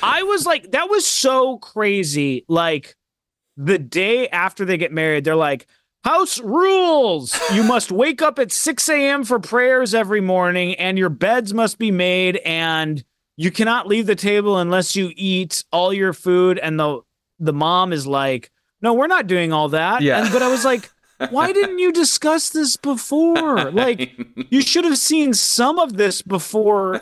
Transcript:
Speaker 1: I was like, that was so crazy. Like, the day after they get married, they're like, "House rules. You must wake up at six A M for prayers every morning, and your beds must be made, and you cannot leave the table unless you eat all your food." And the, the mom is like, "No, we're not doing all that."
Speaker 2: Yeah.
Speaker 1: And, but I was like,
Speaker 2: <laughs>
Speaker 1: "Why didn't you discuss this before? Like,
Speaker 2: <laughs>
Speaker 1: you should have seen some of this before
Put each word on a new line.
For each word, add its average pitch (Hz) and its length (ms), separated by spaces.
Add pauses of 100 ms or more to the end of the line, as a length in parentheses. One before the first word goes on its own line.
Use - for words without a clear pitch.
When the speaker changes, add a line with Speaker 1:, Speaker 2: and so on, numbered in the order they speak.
Speaker 1:
I 294 220
was 381 220
like, 294 260
that 330 180
was 403 160
so 262 520
crazy. 147 880
Like, 165 480 (640)
the 170 200
day 190 520
after 185 340
they 185 140
get 160 160
married, 156 320
they're 160 100
like, 147 300 (380)
"House 320 360
rules. 285 1000 (160)
You 214 100
must 226 280
wake 254 300
up 302 160
at 240 140
six - 380
A 285 200
M 277 140
for 226 160
prayers 247 560
every 214 260
morning, 180 540
and 185 240
your 185 100
beds 202 440
must 220 260
be 220 100
made, 180 460 (100)
and 160 580 (340)
you 165 140
cannot 220 360
leave 214 200
the 208 80
table 202 420
unless 180 380
you 185 200
eat 185 560
all 180 220
your 190 200
food." 180 460
And 156 200
the, 147 200 (400)
the 156 140
mom 180 400
is 139 120
like, 135 460 (300)
"No, 233 120
we're 269 140
not 349 180
doing 175 280
all 151 160
that." 170 320
Speaker 2:
Yeah. 139 220
Speaker 1:
And, 208 100
but 247 100
I 254 60
was 254 160
like, 247 260 (260)
Speaker 2:
<laughs> 262 120
Speaker 1:
"Why 320 240
didn't 392 260
you 359 140
discuss 320 560
this 302 260
before? 285 960
Like, 208 480 (160)
Speaker 2:
<laughs> - 140
Speaker 1:
you 269 120
should 339 220
have 302 140
seen 294 360
some 277 460
of 269 160
this 196 260
before 196 800